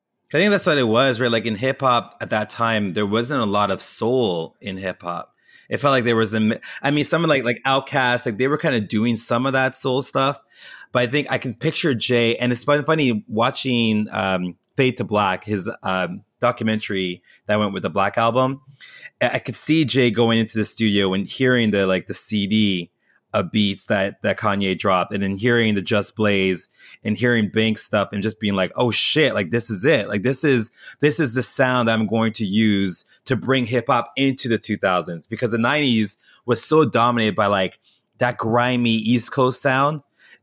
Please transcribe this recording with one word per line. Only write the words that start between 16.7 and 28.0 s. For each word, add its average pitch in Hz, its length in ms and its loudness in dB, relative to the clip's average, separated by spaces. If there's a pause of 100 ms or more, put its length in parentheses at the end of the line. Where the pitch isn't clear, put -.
that 107 140 2
went 101 120 0
with 92 120 -6
the 90 60 -2
Black 98 280 -2
Album. 131 420 0 (600)
I, 123 140 0
I 131 40 0
could - 160 -8
see 156 300 2
Jay 123 260 2
going 113 300 2
into 110 180 -2
the 107 60 2
studio 101 500 2
and 95 140 -4
hearing 123 420 2
the, 98 160 2
like, 92 220 0
the 98 60 -6
C 101 340 -2
D 98 420 0 (420)
of 98 180 -2
beats 101 360 0
that, 101 360 -2
that 98 160 -2
Kanye 98 400 0
dropped, 92 340 0
and 101 80 -2
then 98 160 -2
hearing 113 380 2
the 98 80 -2
Just 101 320 -2
Blaze 95 540 0 (340)
and 107 140 -2
hearing 113 320 2
Banks 110 340 0
stuff 101 300 -2